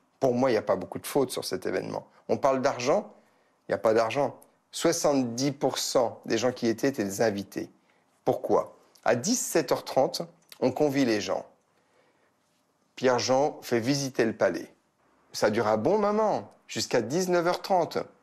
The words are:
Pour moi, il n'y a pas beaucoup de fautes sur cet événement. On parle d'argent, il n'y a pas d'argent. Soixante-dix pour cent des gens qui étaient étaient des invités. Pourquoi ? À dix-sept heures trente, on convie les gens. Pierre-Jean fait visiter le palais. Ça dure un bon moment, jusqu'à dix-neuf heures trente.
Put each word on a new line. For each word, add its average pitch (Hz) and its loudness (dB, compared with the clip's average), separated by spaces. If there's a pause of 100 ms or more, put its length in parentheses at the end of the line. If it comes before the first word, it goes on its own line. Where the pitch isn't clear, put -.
(200)
Pour 127 2
moi, 127 2
il 113 4
n'y 104 4
a 101 0
pas 98 0
beaucoup - -10
de - -12
fautes 135 0
sur - -8
cet - -6
événement. 104 -4 (220)
On 113 0
parle 135 2
d'argent, 135 0 (540)
il - -2
n'y - 2
a 98 -2
pas 113 2
d'argent. 113 0 (320)
Soixante-dix 139 0
pour 139 -2
cent 117 0
des 107 0
gens 123 2
qui 123 -4
étaient 113 2
étaient 113 -2
des 101 -6
invités. 101 -2 (540)
Pourquoi ? - 0 (300)
À 123 4
dix-sept 160 -2
heures 131 0
trente, - 0 (380)
on 127 2
convie 139 2
les 110 2
gens. 98 -4 (1500)
Pierre-Jean 127 2
fait 120 0
visiter 135 0
le 110 2
palais. 98 -2 (600)
Ça 110 0
dure 110 0
un 110 4
bon 156 0
moment, 208 0 (140)
jusqu'à 117 -2
dix-neuf 175 0
heures 175 0
trente. 175 0 (260)